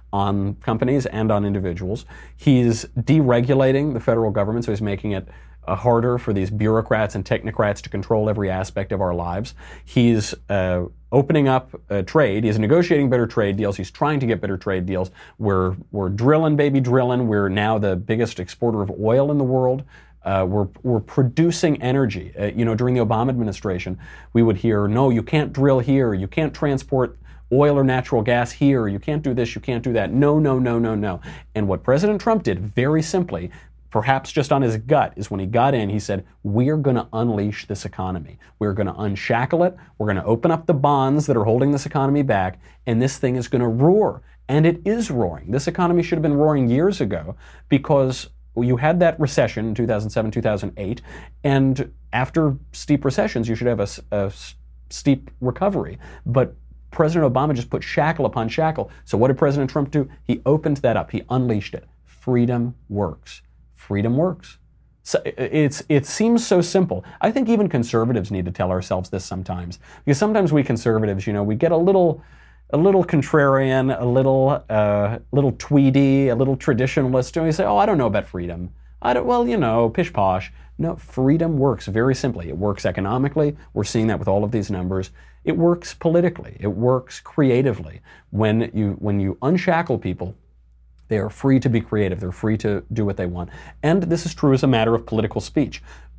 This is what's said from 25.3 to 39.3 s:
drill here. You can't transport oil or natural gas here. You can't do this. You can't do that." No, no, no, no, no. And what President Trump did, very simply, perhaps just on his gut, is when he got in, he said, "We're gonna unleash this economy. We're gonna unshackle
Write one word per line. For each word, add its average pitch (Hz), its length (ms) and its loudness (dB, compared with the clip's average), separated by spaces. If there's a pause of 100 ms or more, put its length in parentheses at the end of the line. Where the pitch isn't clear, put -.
drill 135 260 4
here. 123 340 2
You 95 140 -4
can't 156 260 -4
transport 135 640 -2 (340)
oil 143 260 4
or 139 60 4
natural 131 400 0
gas 120 280 0
here. 139 360 2
You 98 120 -4
can't 151 220 -4
do 156 140 -2
this. 120 180 -2
You - 80 -10
can't 120 220 -4
do 127 100 -2
that." 101 180 0
No, 147 280 4
no, 139 200 2
no, 120 200 2
no, 113 160 0
no. 101 260 -4 (320)
And 104 140 -2
what 92 160 -2
President 185 380 2
Trump 220 220 0
did, 98 160 -2
very 127 440 0
simply, 156 480 -4 (400)
perhaps 135 400 2
just 143 200 0
on 139 120 4
his 113 140 0
gut, 117 380 0
is 98 140 -10
when 101 100 -4
he 95 60 -4
got 123 300 2
in, 107 140 -2
he 104 100 -2
said, 98 260 -4 (160)
"We're 123 360 0
gonna 131 340 0
unleash 107 560 -2
this 101 160 -8
economy. 92 560 -8 (200)
We're 104 140 0
gonna 101 240 -2
unshackle 117 640 -2